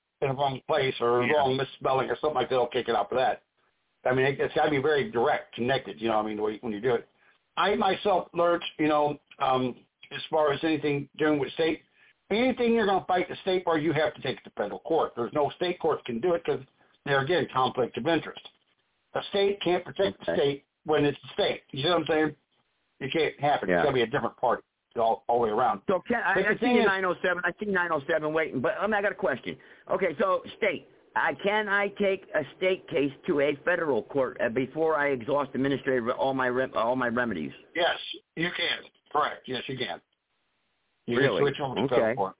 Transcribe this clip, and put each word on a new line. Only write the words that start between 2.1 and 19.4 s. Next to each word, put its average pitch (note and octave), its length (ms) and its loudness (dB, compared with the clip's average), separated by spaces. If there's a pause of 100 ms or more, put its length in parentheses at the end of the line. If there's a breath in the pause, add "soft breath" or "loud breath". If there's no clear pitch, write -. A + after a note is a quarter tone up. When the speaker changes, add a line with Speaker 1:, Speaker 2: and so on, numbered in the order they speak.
Speaker 1:
or A#2 100 -2
something D3+ 160 0
like B2 140 0
that. C3 60 0
They'll A#2+ 120 2
kick A#2+ 220 -2
it A2+ 60 2
out G2+ 140 0
for A2+ 60 -2
that. B2 280 0 (640)
I B2+ 80 2
mean, C3 120 2
it, C#3 140 0
it's C#3 160 -2
gotta D#3 160 2
be C#3+ 100 2
very C3+ 300 2
direct, A#2+ 420 0
connected. A#2 480 -4
You A2+ 60 -2
know, A2 100 2
I G#2+ 60 2
mean, G#2+ 140 -4
the G#2 60 -4
way, G#2+ 180 -2
when A2+ 120 -6
you G2+ 80 -8
do A#2+ 140 2
it. - 120 -4 (500 soft breath)
I F#3+ 180 0
myself G3 580 0
learned, E3+ 300 2 (160)
you D3+ 80 4
know, D3 320 2 (200)
um, C3 360 0 (360)
as C#3 100 -10 (100)
far D3+ 220 4
as C#3 100 -4
anything D3 440 0 (100)
doing D3+ 200 2
with B2+ 160 -2
state, E3 280 -2 (500 soft breath)
anything A#3+ 420 2
you're A3+ 140 4
gonna G3 200 2
fight F3+ 220 2
the - 140 -8
state F#3 220 0
bar, E3 120 2
you D3+ 160 2
have D3+ 220 2
to - 60 -18
take A#2+ 160 -4
it - 80 -20
to - 120 -16
federal G2 220 -4
court. D3 360 0
There's A#2 180 -4
no C#3+ 240 0
state F3 220 -2
courts C#3+ 260 0
can A#2 160 -4
do F3+ 120 2
it E3+ 100 -2
'cause C3+ 160 -2 (460 soft breath)
they're, C#3+ 160 2
again, C#3+ 300 0
conflict B2+ 460 0
of A#2 100 -2
interest. - 340 -2 (720)
A C3+ 140 -2
state G3+ 320 0